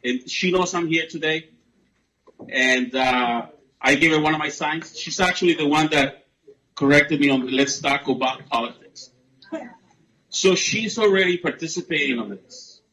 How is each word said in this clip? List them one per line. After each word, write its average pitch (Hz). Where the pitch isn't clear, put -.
And 123
she 185
knows 180
I'm 170
here 160
today, 160
and, 127
uh, 123
I 135
gave 160
her 156
one 151
of 156
my 151
signs. 156
She's -
actually 180
the 151
one 156
that 143
corrected 147
me 143
on 131
the 127
Let's 135
Talk 143
About 131
Politics. -
So 190
she's 214
already 190
participating 156
on 104
this. -